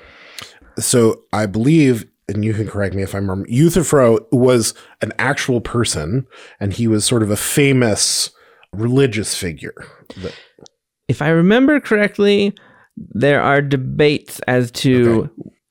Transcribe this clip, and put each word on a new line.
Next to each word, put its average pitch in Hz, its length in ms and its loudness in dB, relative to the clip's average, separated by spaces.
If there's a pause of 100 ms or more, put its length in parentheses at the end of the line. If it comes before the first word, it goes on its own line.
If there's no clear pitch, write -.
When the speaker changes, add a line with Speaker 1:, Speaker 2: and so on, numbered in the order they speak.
(800)
Speaker 1:
So 113 420 2 (100)
I 107 140 -2
believe, 123 600 2 (220)
and 104 160 -4
you 110 100 -2
can 104 140 -4
correct 95 280 -4
me 98 80 -4
if 95 100 -8
I'm 98 160 -4
wrong, 95 180 -6
Euthyphro 135 720 2 (120)
was 123 420 2 (280)
an 110 180 -4
actual 123 420 -2
person, 107 640 -4 (340)
and 101 140 -4
he 117 140 -2
was 107 180 0
sort 117 180 0
of 101 60 0
a 104 80 -2
famous 131 920 0 (400)
religious 113 640 -2
figure. 82 380 -10 (460)
But 92 120 -10 (760)
Speaker 2:
If 135 140 -4
I 147 80 0
remember 226 500 4
correctly, 202 720 0 (440)
there 139 440 0
are 139 200 2
debates 139 840 -2
as 123 240 0
to 120 580 2 (100)
Speaker 1:
Okay. - 120 -18 (180)